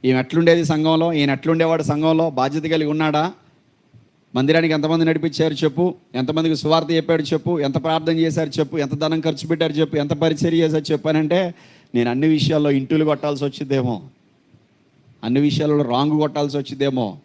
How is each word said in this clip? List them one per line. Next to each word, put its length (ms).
"ఈమె 140
ఎట్లుండేది 460
సంఘంలో, 480
ఈయన 160
ఎట్లుండేవాడు 540
సంఘంలో, 460
బాధ్యత 340
కలిగి 260
ఉన్నాడా? 440
మందిరానికి 380
ఎంతమంది 320
నడిపించారు 480
చెప్పు, 420
ఎంతమందికి 400
సువార్త 360
చెప్పాడు 300
చెప్పు, 380
ఎంత 240
ప్రార్థన 340
చేశారు 320
చెప్పు, 280
ఎంత 180
ధనం 260
ఖర్చు 260
పెట్టారు 240
చెప్పు, 240
ఎంత 180
పరిచర్య 440
చేశారు 340
చెప్పు" 180
అని 80
అంటే, 360
నేను 160
అన్ని 160
విషయాల్లో 440
ఇంటూలు 340
కొట్టాల్సి 380
వచ్చిద్దేమో, 580
అన్ని 160
విషయాలలో 440
రాంగ్ 360
కొట్టాల్సి 380
వచ్చిద్దేమో 680